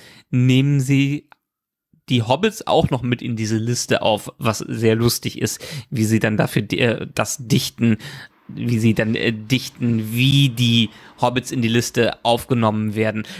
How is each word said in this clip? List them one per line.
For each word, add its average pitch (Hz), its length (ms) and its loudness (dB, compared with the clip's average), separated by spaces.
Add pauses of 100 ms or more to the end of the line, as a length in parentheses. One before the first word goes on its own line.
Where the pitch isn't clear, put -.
(320)
nehmen 131 480 4
sie 139 500 0 (800)
die 120 140 2
Hobbits 160 440 0
auch 151 220 2
noch 131 140 -2
mit 120 180 -2
in 120 140 -6
diese 110 220 -2
Liste 117 440 -2
auf, 107 360 -2
was 110 220 -2
sehr 113 360 0
lustig 120 440 -2
ist, - 240 -4 (260)
wie 110 160 -2
sie 110 140 2
dann 107 180 0
dafür - 260 0
di-, - 160 -4
äh, 113 340 0
das - 240 -4 (100)
dichten, 117 500 0 (500)
wie 113 320 -2
sie 110 140 4
dann, 113 220 0
äh, 110 180 0
dichten, 110 800 -2
wie 135 360 4
die 117 400 2 (320)
Hobbits 123 300 0
in 131 100 -2
die 117 80 0
Liste 117 560 0
aufgenommen 110 720 0
werden. 110 280 -2 (160)